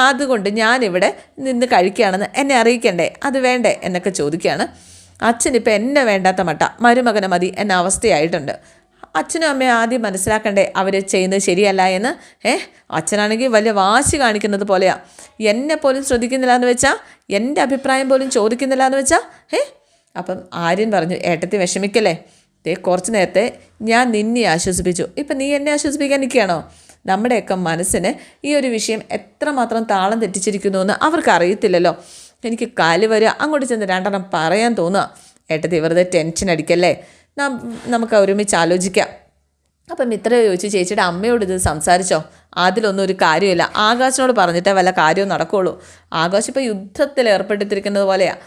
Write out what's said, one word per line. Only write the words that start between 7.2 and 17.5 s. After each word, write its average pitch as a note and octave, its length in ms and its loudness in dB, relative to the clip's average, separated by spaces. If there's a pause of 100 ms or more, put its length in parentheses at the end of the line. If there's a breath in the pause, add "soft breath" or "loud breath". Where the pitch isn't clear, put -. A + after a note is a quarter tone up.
മതി F3 160 0 (120)
എന്ന G3+ 200 -2
അവസ്ഥയായിട്ടുണ്ട്. E3 720 0 (640 loud breath)
അച്ഛനും D#4+ 320 -4
അമ്മയും C4 280 0
ആദ്യം A#3 280 0
മനസ്സിലാക്കണ്ടേ G3+ 580 0 (160)
അവർ F#3+ 120 0 (200)
ചെയ്യുന്നത് F#3+ 340 2
ശരിയല്ല F#3+ 340 2 (160)
എന്ന്? A#3 140 -2 (400 loud breath)
ഏ, - 20 2 (440 loud breath)
അച്ഛനാണെങ്കിൽ G#3+ 580 -2
വലിയ G#3+ 240 2
വാശി A3+ 440 2
കാണിക്കുന്നത് G#3 480 0
പോലെയാ. F#3 240 2 (560 loud breath)
എന്നെ C#4 320 0
പോലും C4+ 260 2
ശ്രദ്ധിക്കുന്നില്ല B3 480 0
എന്ന് B3 140 2
വെച്ചാ, C4 200 2 (480 loud breath)
എൻ്റെ C#4+ 280 -2